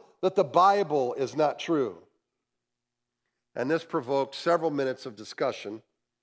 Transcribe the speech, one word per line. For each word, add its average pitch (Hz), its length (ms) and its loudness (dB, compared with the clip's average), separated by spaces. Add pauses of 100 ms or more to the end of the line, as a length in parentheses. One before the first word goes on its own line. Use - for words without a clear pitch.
(220)
that 185 160 0
the 185 80 4
Bible 156 720 4
is 127 200 -4
not 143 240 0
true." 120 480 -2 (1500)
And 120 120 -4
this 160 160 -2
provoked 135 520 -4
several 165 340 0
minutes 135 360 -4
of 110 100 -14
discussion 110 680 -6 (400)